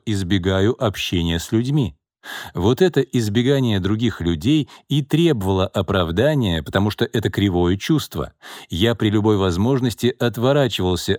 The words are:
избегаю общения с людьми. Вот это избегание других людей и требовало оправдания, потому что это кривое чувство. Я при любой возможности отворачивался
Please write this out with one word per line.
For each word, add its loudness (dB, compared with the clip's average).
избегаю 0
общения -2
с -10
людьми. 0
Вот 2
это 2
избегание 0
других -2
людей 0
и 0
требовало 0
оправдания, 0
потому 0
что -4
это -2
кривое 2
чувство. -4
Я 0
при 0
любой 2
возможности 0
отворачивался 0